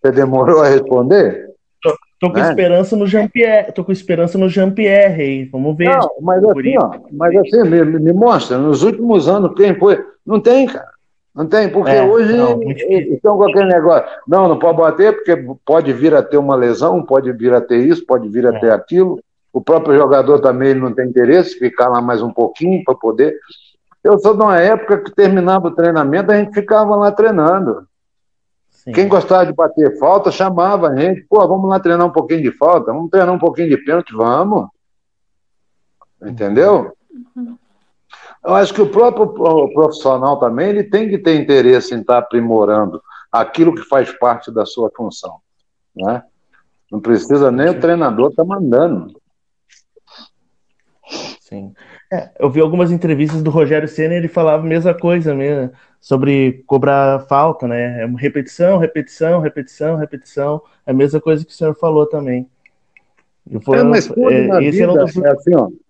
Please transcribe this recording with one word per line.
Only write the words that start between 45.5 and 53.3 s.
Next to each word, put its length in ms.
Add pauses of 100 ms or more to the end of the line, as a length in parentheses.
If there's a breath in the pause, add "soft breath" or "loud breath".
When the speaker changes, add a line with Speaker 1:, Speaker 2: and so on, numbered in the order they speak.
Speaker 1:
né? 260 (720)
Não 80
precisa 500
nem 200
o 40
Speaker 2:
Sim. 60
Speaker 1:
treinador 560
tá 80
mandando. 760 (2250 loud breath)
Speaker 2:
Sim. 340 (380 soft breath)
É, 180 (100)
eu 100
vi 120
algumas 300
entrevistas 500